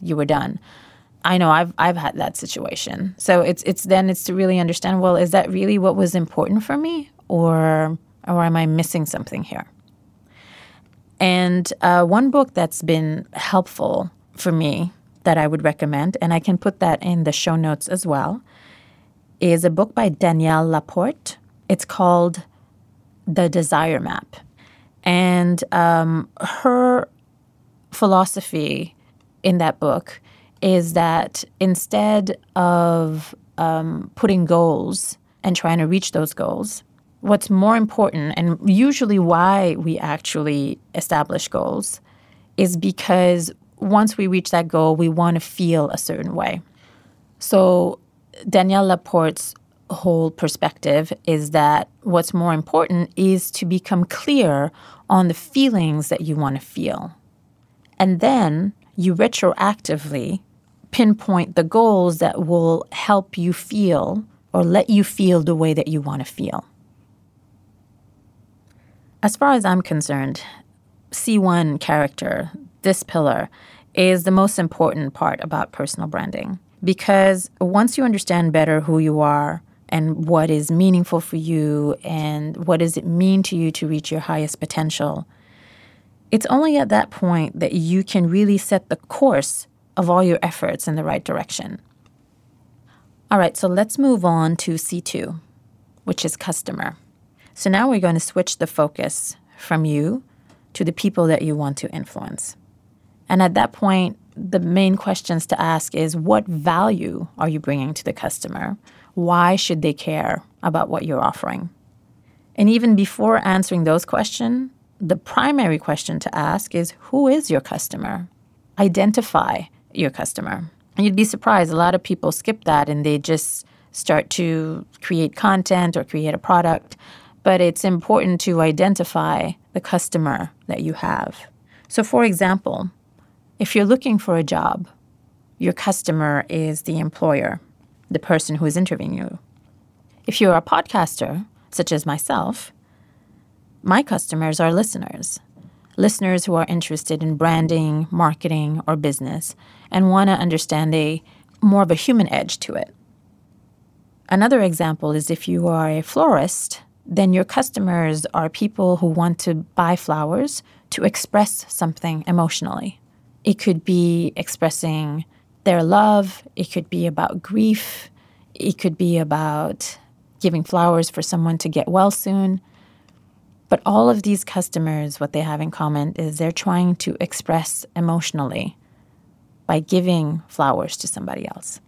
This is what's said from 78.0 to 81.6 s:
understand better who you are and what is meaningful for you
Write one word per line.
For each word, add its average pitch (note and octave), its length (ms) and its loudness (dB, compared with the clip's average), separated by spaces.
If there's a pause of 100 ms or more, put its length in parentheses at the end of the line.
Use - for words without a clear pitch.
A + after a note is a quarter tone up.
understand F3 500 0
better D#3 280 4
who D#3+ 180 2
you D3+ 200 2
are D3 440 0 (260)
and D#3+ 380 -2
what D#3+ 240 4
is D3+ 180 0
meaningful F3 500 4
for E3 180 -8
you D3+ 640 -2